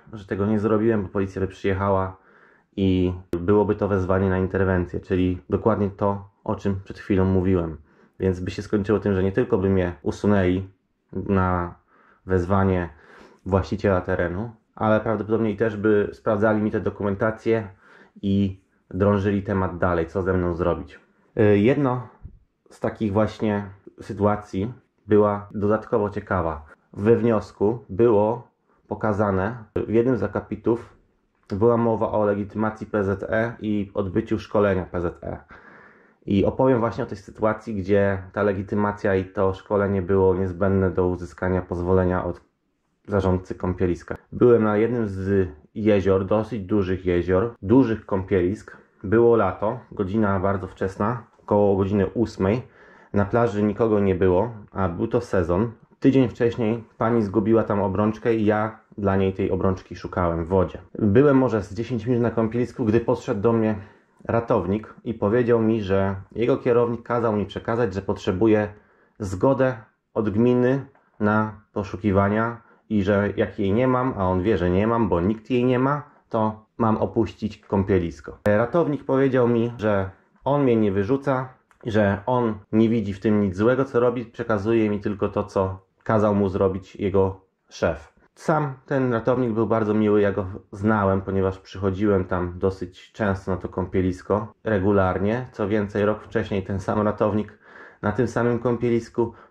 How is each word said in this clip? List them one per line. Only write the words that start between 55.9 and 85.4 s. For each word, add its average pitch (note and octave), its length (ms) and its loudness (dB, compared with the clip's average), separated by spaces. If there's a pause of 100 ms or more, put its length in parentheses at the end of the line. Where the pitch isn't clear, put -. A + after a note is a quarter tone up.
Tydzień C3 300 4
wcześniej A#2 540 -2 (140)
pani A2+ 260 0
zgubiła G#2+ 400 2
tam G2+ 180 -2
obrączkę G#2+ 540 0
i A2 100 0
ja G#2+ 340 0 (180)
dla G2 180 0
niej F#2+ 180 2
tej G2 180 -2
obrączki F#2 440 -2
szukałem E2+ 500 -2
w - 20 -8
wodzie. F2+ 320 0 (200)
Byłem C3 380 6
może A2 260 0
z F#2+ 100 -14
dziesięć A2+ 340 -6
minut A#2+ 160 0
na A2 80 0
kąpielisku, A#2 540 -2
gdy A2 140 4
podszedł A#2 420 -2
do A#2 120 4
mnie A2 220 2 (480)
ratownik G#2+ 680 -2 (100)
i A#2+ 100 -6
powiedział A2+ 480 2
mi, A2 200 2
że G2 340 0 (160)
jego B2+ 260 0
kierownik A#2+ 460 0
kazał A#2+ 320 0
mi G2+ 100 -2
przekazać, A2 480 -4
że G2 80 -4
potrzebuje G#2 640 0 (520)
zgodę B2 580 0 (360)
od G#2+ 160 -2
gminy B2 560 2 (340)
na G#2+ 420 0 (120)
poszukiwania G#2 880 0 (280)
i G#2 140 0
że G2+ 320 2
jak G#2 240 -4
jej G2 140 0
nie B2+ 140 2
mam, B2+ 300 0
a F#2+ 80 0
on F#2 180 0
wie, G#2 140 2
że F2 120 0
nie F#2+ 180 2
mam, A#2 220 0
bo E2+ 120 0
nikt A2 280 -2
jej B2 160 0
nie B2+ 140 2
ma, C#3 240 -2 (260)
to A2 360 -2 (120)
mam A2 200 2
opuścić G#2+ 600 -4
kąpielisko. F#2 800 -2 (100)
Ratownik C3 560 2
powiedział C3 440 2
mi, A#2 300 0
że G2+ 320 0 (340)
on C#3+ 200 2
mnie A#2+ 120 4
nie G#2+ 160 2
wyrzuca, C3 580 -2 (360)
że G2+ 400 2
on B2 280 0 (180)
nie A2 180 4
widzi G#2 240 -2
w F#2 60 -12
tym G#2+ 220 2
nic F#2+ 140 -2
złego, B2 300 2
co B2 140 -2
robi, A#2+ 260 0
przekazuje A2 640 0
mi G#2 100 -2
tylko G2+ 300 -4
to, G#2 140 -2